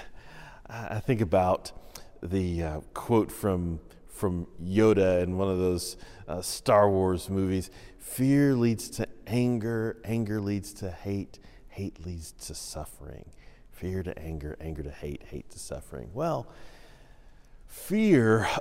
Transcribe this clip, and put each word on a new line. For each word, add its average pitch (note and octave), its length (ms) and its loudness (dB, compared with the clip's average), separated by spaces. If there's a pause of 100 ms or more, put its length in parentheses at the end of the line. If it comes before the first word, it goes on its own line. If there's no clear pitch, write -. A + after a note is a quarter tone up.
(300)
<laughs> - 400 -20
I, A2+ 160 -12 (100)
I G#2+ 40 -2
think A#2 200 0
about F#2 520 2 (500)
the, F2 400 -2
uh, D#2 180 -6 (140)
quote - 360 4
from, F2 500 0 (280)
from F2+ 380 -2 (180)
Yoda F#2+ 580 6
in F#2 140 0
one G2 140 0
of F#2 80 0
those, F2+ 400 0 (280)
uh, F2 140 -6
Star G#2 480 4
Wars F#2+ 400 2
movies, F#2+ 420 0 (280)
"Fear C#3 560 2
leads A#2 360 0
to - 160 -4 (200)
anger, A#2 800 -2
anger G#2+ 360 -2
leads G2+ 340 -4
to F#2+ 160 -8
hate, G2 480 -8 (300)
hate F#2 380 -10
leads E2+ 260 -10
to - 220 -16
suffering." - 720 -14 (440)
Fear F#2 340 -6
to - 140 -10
anger, D2+ 400 -10
anger D#2+ 240 -10
to C#2+ 80 -10
hate, D2 340 -10
hate - 260 -14
to - 80 -18
suffering. - 560 -12
Well, C#3+ 340 -4 (1160)
fear B2 840 4 (120)